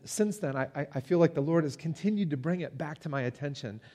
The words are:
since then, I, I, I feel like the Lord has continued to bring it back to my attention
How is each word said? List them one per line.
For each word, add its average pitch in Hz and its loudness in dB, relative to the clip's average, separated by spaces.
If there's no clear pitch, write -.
since 208 0
then, 135 -2
I, 131 0
I, 143 -4
I 135 -2
feel 175 2
like 165 8
the 147 0
Lord 160 4
has 143 -2
continued 196 0
to 143 0
bring 165 -2
it 135 -8
back 151 -6
to - -8
my 139 -2
attention 127 -6